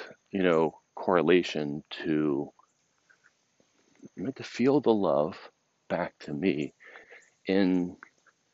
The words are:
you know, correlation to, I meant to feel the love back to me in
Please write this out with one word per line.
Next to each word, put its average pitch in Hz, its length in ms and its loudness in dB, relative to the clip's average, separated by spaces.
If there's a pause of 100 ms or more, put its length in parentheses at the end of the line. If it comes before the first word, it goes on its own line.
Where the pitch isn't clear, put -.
(300)
you 98 120 -2
know, 82 360 2 (160)
correlation 78 880 2 (220)
to, 76 460 0 (1500)
I - 180 -14
meant 131 140 -6
to 120 80 -14
feel 135 360 2
the 117 140 4
love 78 420 0 (520)
back 85 320 -4
to - 120 -12
me 73 420 -2 (720)
in 92 500 0 (580)